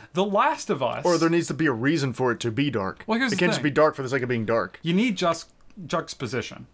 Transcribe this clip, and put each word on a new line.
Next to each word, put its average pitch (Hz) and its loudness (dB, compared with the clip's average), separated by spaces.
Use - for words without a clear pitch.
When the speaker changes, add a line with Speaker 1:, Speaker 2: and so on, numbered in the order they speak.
Speaker 1:
The 185 2
Last 226 0
of 175 -2
Us 123 -2
Speaker 2:
Or 170 4
there 165 4
needs 165 2
to 160 -2
be 160 0
a 135 2
reason 135 0
for 127 0
it 110 -2
to 120 -2
be 143 0
dark. 98 -4
Speaker 1:
Well, 220 0
here's 247 0
Speaker 2:
It - -4
Speaker 1:
the 180 0
Speaker 2:
can't 175 4
just 151 0
Speaker 1:
thing. 131 -6
Speaker 2:
be - -
dark 151 4
for 139 -6
the 123 -6
sake 131 0
of 123 -2
being 113 0
dark. 107 0
Speaker 1:
You 165 0
need 208 2
just - -2
juxtaposition, 127 -6